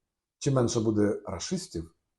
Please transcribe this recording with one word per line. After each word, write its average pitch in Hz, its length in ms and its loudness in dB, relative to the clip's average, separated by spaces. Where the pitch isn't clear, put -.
Чим 135 160 0
менше 117 260 2
буде 104 460 2
рашистів - 680 -8